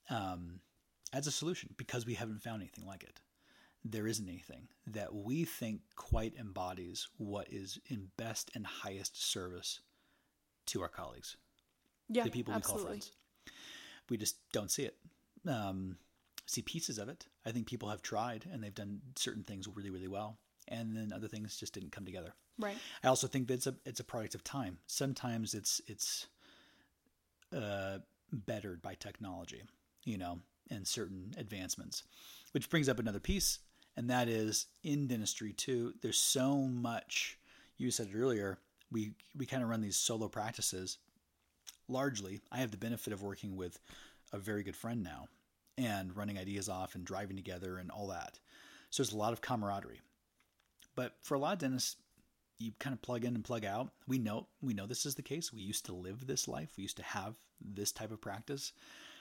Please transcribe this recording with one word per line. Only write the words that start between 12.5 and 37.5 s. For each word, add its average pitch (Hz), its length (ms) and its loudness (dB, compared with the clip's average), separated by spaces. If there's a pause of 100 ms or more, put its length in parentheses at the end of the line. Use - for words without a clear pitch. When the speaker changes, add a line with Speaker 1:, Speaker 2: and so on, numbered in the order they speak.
Speaker 1:
we - 20 2
Speaker 2:
absolutely. - 300 0
Speaker 1:
call - 80 -4
friends. - 180 -6 (1000)
We 117 80 2
just 104 200 2 (160)
don't 104 180 2
see 143 140 4
it. - 100 -4 (520)
Um, 95 500 0 (500)
see - 160 0
pieces - 340 -2
of 107 120 -4
it. - 180 -12 (180)
I 117 60 0
think 113 160 0
people 113 220 -2
have 107 120 -2
tried 113 500 0
and 113 120 -4
they've 101 100 -6
done 101 280 -4 (140)
certain - 280 0
things 98 240 -6
really, 98 240 -4
really 92 160 -4
well, 107 320 -2 (280)
and 113 300 -2
then 107 160 0
other 107 140 -2
things 107 300 -4
just - 160 -6
didn't 92 180 -6
come 98 140 -8
together. 92 280 -6 (240)
Speaker 2:
Right. 208 200 0 (260)
Speaker 1:
I 123 60 8
also 131 180 8
think 127 220 2
that 127 60 6
it's 123 120 0
a, 131 80 2 (100)
it's 127 140 -4
a - 60 -4
product 110 280 -2
of - 100 -8
time. 98 340 -2 (100)
Sometimes 120 680 2
it's, - 340 2
it's, - 380 -2 (1300)
uh, 98 440 0 (320)
bettered 104 500 -2
by 95 140 -6
technology, 92 640 -8 (440)
you 107 120 0
know, 87 220 -2 (320)
and 98 160 -4
certain 95 500 -2
advancements, 95 680 -4 (480)
which - 180 0
brings 151 200 6
up 120 100 4
another 107 200 2
piece, - 400 4 (360)
and 120 140 2
that 123 180 8
is 110 400 4 (160)
in 143 240 4
dentistry 107 460 2
too. 120 480 2
There's 110 180 4
so 135 380 8
much, 120 800 2 (400)